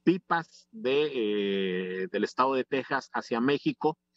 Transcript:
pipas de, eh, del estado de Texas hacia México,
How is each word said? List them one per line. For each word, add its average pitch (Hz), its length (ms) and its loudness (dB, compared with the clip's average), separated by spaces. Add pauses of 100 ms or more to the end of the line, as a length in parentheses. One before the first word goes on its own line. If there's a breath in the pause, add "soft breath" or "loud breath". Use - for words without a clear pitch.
pipas 170 680 0
de, 147 420 0
eh, 98 960 0
del 101 140 0
estado 131 280 0
de 131 120 0
Texas 135 480 -4
hacia 120 260 -2
México, 143 580 0 (200)